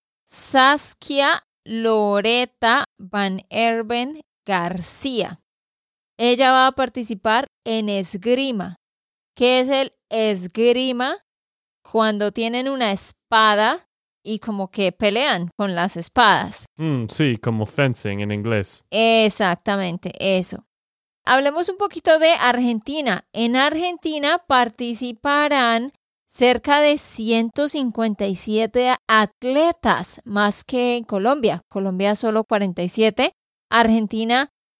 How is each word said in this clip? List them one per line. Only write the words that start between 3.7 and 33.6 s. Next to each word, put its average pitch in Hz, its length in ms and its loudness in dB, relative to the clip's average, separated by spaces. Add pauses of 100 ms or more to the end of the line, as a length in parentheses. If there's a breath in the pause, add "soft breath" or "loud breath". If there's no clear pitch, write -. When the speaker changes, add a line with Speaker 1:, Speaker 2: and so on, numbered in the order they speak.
Speaker 1:
García. 180 920 -4 (800)
Ella 247 340 4
va 262 140 6
a 262 60 2
participar 240 760 -2 (180)
en 220 240 -2
esgrima. 202 880 -2 (580)
¿Qué 254 260 2
es 254 100 0
el 269 220 0 (180)
esgrima? 240 1080 0 (720)
Cuando 208 420 0
tienen 240 360 -4
una 254 240 -2
espada 220 920 2 (380)
y 214 160 -8
como 196 300 -6
que 190 220 0
pelean 208 640 0
con 196 180 -2
las 175 220 -2
espadas. 190 720 2 (100)
Speaker 2:
Mm, 143 320 -2
sí, 127 300 0
como 110 260 -2
fencing 113 540 -2
en 104 140 -4
inglés. 104 580 -4
Speaker 1:
Exactamente, 202 1300 0
eso. 185 460 -2 (600)
Hablemos 285 440 2
un 370 80 -8
poquito 349 420 0
de 320 140 4
Argentina. 247 1000 0
En 233 220 0
Argentina 311 920 -2
participarán 247 1500 0 (340)
cerca 254 540 2
de 294 180 4
ciento 226 680 -2
cincuenta 226 580 -4
y 196 80 -2
siete 226 600 0 (120)
atletas, 233 1160 0
más 208 400 -2
que 247 320 -2
en 240 80 -6
Colombia. 208 640 0
Colombia 196 460 -2
solo 220 300 -2
cuarenta 196 380 -2
y 180 60 -2
siete. 220 440 0 (380)